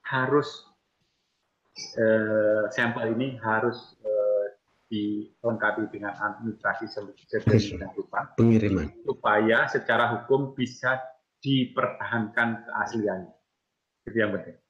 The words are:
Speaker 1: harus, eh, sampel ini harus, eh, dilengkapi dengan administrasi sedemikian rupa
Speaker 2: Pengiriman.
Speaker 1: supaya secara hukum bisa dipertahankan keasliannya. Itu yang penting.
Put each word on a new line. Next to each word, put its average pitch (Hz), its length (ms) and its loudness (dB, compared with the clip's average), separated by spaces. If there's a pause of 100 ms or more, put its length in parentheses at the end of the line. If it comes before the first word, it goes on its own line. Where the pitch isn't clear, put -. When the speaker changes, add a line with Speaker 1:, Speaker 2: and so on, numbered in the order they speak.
Speaker 1:
harus, 135 680 0 (1200)
eh, 107 760 2
sampel 117 400 -2
ini 127 280 -2
harus, 113 600 -2
eh, 104 480 0 (380)
dilengkapi 107 1040 -2
dengan 101 240 -8
administrasi 107 720 -4 (400)
sedemikian 101 720 2
rupa - 400 -6
Speaker 2:
Pengiriman. 104 480 4 (160)
Speaker 1:
supaya 110 640 2
secara 120 480 0
hukum 135 400 0
bisa 127 480 -2 (400)
dipertahankan 120 1200 0
keasliannya. 104 680 -4 (720)
Itu 110 140 -4
yang 104 180 2
penting. - 200 -12 (120)